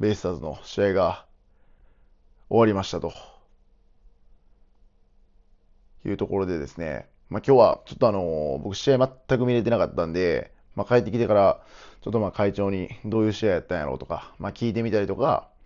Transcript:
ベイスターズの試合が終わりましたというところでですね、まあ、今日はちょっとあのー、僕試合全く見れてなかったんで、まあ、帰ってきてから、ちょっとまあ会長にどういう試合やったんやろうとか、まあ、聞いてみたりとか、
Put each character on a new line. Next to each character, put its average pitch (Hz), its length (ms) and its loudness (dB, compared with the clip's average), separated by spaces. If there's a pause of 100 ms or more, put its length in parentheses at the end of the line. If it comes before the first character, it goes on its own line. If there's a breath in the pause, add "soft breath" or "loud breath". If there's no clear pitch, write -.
ベ 104 120 2
イ - 20 -2
ス - 80 -8
タ 90 80 -2
ー 90 60 -4
ズ 64 40 -14
の 78 240 -10
試 - 200 -2
合 98 100 2
が 92 320 0 (1200)
終 113 100 2
わ 113 80 6
り 107 60 4
ま 98 100 -2
し - 80 -10
た 87 80 -6
と 82 140 -6 (3000)
い - 20 -2
う 98 80 -2
と 95 100 -4
こ 101 120 -4
ろ 95 80 0
で 90 120 -4
で 71 80 -6
す - 120 -16
ね、 76 300 -8 (200)
ま 101 120 -6
あ、 - 60 -8
今 135 100 6
日 123 40 10
は 92 240 6
ち - 80 -20
ょ - 40 -16
っ - 20 -16
と 123 100 4
あ 107 40 2
の 80 440 -2
ー、 - 20 -8
僕 95 160 -8
試 139 200 2
合 123 40 4 (300)
全 131 100 2
く 123 60 0
見 123 80 2
れ 120 100 2
て 107 60 -4
な 117 80 2
か 92 80 2
っ - 100 -2
た 85 120 0
ん 82 80 -6
で、 85 360 0 (240)
ま 101 100 -4
あ、 - 20 -8
帰 123 140 4
っ - 20 4
て 92 100 -6
き 117 60 0
て 113 100 0
か 107 60 4
ら、 98 260 4 (400 loud breath)
ち - 80 -12
ょ - 20 -6
っ - 20 -4
と 113 80 0
ま 104 60 0
あ 90 60 -6
会 101 200 0
長 101 180 -2
に 92 200 -6 (160)
ど 107 140 0
う 110 40 4
い 107 40 2
う 107 40 0
試 104 160 -2
合 95 40 2
や 87 80 0
っ - 20 -6
た - 140 -6
ん - 20 -4
や 73 80 -6
ろ 67 80 -6
う 65 40 -8
と 65 60 -16
か、 - 340 -10
ま 98 120 -8
あ、 - 20 -8
聞 117 160 -4
い 104 60 -2
て 113 80 -2
み 113 80 -4
た 110 100 2
り 98 60 -2
と 95 100 -6
か、 127 320 -2 (180 soft breath)